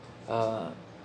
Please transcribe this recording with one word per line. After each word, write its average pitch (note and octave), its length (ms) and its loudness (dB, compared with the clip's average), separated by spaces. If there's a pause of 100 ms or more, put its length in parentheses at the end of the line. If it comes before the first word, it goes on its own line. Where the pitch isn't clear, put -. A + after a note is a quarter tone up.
(280)
아, A2 460 4 (320)